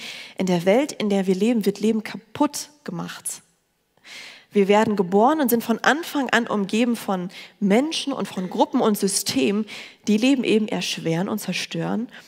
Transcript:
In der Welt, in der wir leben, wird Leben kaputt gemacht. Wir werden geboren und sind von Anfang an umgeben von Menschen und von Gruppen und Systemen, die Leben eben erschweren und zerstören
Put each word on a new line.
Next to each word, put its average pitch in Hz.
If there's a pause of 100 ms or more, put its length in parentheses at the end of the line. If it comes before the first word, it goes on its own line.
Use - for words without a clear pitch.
(380)
In 190
der 180
Welt, 247
in 214
der 196
wir 190
leben, 214
wird 196
Leben 220
kaputt - (140)
gemacht. - (1120)
Wir 196
werden 214
geboren 214
und 240
sind 233
von 220
Anfang 277
an 233
umgeben 214
von 185 (320)
Menschen 262
und 190
von 185
Gruppen -
und 214
Systemen, 214 (420)
die 208
Leben 254
eben 214
erschweren 175
und 214
zerstören 180 (200)